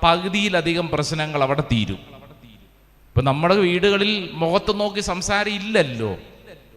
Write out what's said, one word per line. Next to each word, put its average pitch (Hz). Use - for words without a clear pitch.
പകുതിയിലധികം 175
പ്രശ്നങ്ങൾ 151
അവിടെ 143
തീരും. 107
ഇപ്പൊ -
നമ്മുടെ 151
വീടുകളിൽ 196
മുഖത്ത് 185
നോക്കി 208
സംസാരം 202
ഇല്ലല്ലോ, 147